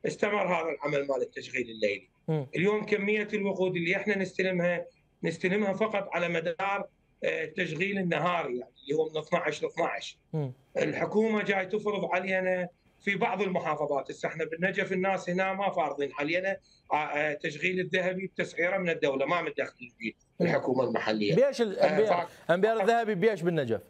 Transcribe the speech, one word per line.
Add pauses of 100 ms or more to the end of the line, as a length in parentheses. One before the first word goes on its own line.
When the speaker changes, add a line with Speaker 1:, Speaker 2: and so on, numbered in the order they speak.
Speaker 1:
استمر
هذا
العمل
مال
التشغيل
الليلي. (160)
Speaker 2:
مم.
Speaker 1:
اليوم
كميه
الوقود
اللي
احنا
نستلمها، (380)
نستلمها
فقط
على
مدار (360)
آه،
التشغيل
النهاري،
يعني (120)
اللي
هو
من
اثناعش
ل
اثناعش. (160)
Speaker 2:
مم. (240)
Speaker 1:
الحكومة
جاي
تفرض
علينا (340)
في
بعض
المحافظات،
هسه
احنا
بالنجف
الناس
هنا
ما
فارضين
علينا، (360)
آه،
آه،
تشغيل
الذهبي
بتسعيره
من
الدولة،
ما
متدخلين
فيه (260)
Speaker 2:
مم.
Speaker 1:
الحكومة
المحلية.
Speaker 2:
بيش
ال-،
Speaker 1:
آه،
Speaker 2:
أنبير،
Speaker 1:
ف-
Speaker 2:
أنبير
الذهبي
بيش
بالنجف؟